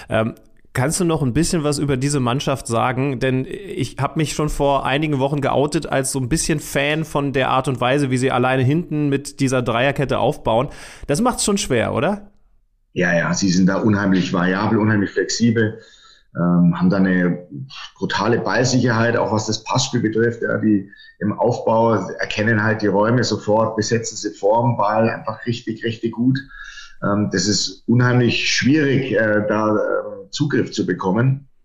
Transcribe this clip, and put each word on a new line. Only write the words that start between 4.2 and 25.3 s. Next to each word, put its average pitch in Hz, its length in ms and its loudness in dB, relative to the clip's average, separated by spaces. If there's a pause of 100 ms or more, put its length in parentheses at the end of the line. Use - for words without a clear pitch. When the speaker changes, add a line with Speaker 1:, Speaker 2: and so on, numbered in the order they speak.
Speaker 1:
schon 151 160 -2
vor 139 340 0
einigen 147 340 0
Wochen 139 220 0
geoutet 143 460 0
als 135 260 -2
so 139 80 -4
ein 127 80 -4
bisschen 156 320 -2
Fan 151 440 -2
von 143 280 -2
der 131 160 0
Art 131 180 0
und 127 140 -2
Weise, 131 300 2
wie 127 80 0
sie 127 120 0
alleine 127 320 2
hinten 151 460 0
mit 139 320 -4
dieser 131 220 2
Dreierkette 123 560 0
aufbauen. 120 500 0 (380)
Das 147 160 0
macht's 247 220 0
schon 202 120 2
schwer, 107 380 0
oder? 175 360 -2 (640)
Speaker 2:
Ja, 87 240 0
ja, 82 160 0
sie 98 180 0
sind 90 160 4
da 95 100 2
unheimlich 95 560 2
variabel, 95 460 0
unheimlich 107 320 2
flexibel, 110 680 0 (560)
ähm, 87 420 4
haben 92 120 4
da 98 80 2
eine 92 480 2 (500)
brutale 98 420 0
Ballsicherheit, 117 800 2
auch 120 160 0
was 110 140 0
das 104 180 -4
Passspiel 127 360 -2
betrifft. 110 420 0
Ja, 110 160 -2
die 104 320 0 (280)
im 101 140 -2
Aufbau 113 600 2
erkennen 104 680 -2
halt 110 200 0
die 104 40 0
Räume 107 380 2
sofort, 107 520 0
besetzen 113 400 -2
sie 104 140 -6
vorm 113 460 2
Ball 110 340 2
einfach - 360 -8